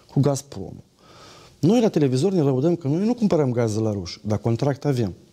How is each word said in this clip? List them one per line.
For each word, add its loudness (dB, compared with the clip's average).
cu 2
Gazprom. -2
Noi 4
la 4
televizor 0
ne 2
lăudăm 2
că -6
noi 0
nu 0
cumpărăm 0
gaz 0
de -2
la 0
ruși, -8
dar -2
contract -2
avem. -2